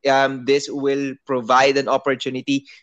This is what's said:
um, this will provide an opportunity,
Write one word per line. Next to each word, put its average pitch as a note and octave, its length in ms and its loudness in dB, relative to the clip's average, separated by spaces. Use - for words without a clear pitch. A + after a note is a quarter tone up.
um, C3+ 360 2
this C#3 240 0
will C#3 460 -4
provide C3 520 2
an C#3 100 -2
opportunity, C3 800 -2